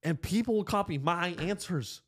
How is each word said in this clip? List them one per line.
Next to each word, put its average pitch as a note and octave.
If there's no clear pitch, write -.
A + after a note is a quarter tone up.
and D#3
people A3+
will G#3+
copy G3
my E3+
answers E3+